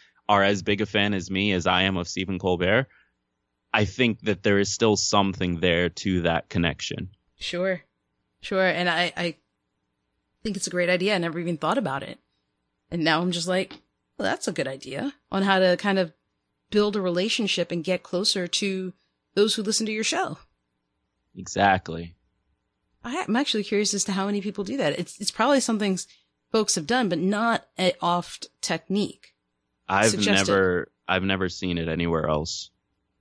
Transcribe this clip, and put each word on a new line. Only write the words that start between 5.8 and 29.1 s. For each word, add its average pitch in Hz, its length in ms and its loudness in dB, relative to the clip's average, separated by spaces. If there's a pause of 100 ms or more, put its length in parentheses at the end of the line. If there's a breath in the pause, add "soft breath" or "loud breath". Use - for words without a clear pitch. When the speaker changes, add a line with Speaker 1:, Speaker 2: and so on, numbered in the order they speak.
Speaker 1:
to 90 360 -2
that 85 260 0
connection. - 580 -4 (320)
Speaker 2:
Sure. 180 440 -4 (580)
Sure. 190 260 0
And 175 220 0
I, 170 260 0
I 175 220 -6 (1080)
think 208 140 -6
it's - 100 -6
a 170 40 -8
great 175 180 0
idea. 185 260 2
I 180 40 0
never 170 200 -4
even 170 180 -4
thought 165 200 0
about 139 260 -4
it. - 160 -14 (720)
And 170 120 -2
now 156 180 4
I'm 180 100 0
just 170 160 -4
like, 185 260 -2 (440)
"Well, 208 100 -2
that's - 200 -2
a 202 60 -2
good 139 140 -4
idea 135 460 -6 (180)
on 196 120 0
how 190 160 4
to 180 180 4
kind 196 220 0
of 170 140 -2 (560)
build 208 260 2
a 208 60 0
relationship 185 720 0
and 175 120 -4
get 180 200 -2
closer 185 440 -2
to 185 460 -4 (420)
those 208 200 4
who 220 80 -4
listen 214 220 0
to 214 60 -4
your 214 140 -4
show." 339 320 -2 (960)
Speaker 1:
Exactly. 92 800 0 (880)
Speaker 2:
I, 269 240 -6
I'm 214 80 0
actually 233 300 0
curious 208 280 0
as 196 120 -2
to 202 80 -4
how 190 120 -2
many 202 160 -2
people 202 220 -6
do 214 140 -4
that. 156 200 0
It's, - 220 -10
it's - 120 -4
probably 269 280 4
something 214 340 0
s-, - 140 -4 (440 soft breath)
folks 214 240 2
have 156 120 -4
done, 240 220 2
but 170 100 0
not 208 480 0 (100)
an 185 140 4 (100)
oft 175 460 -2 (140)
technique - 760 -4 (540)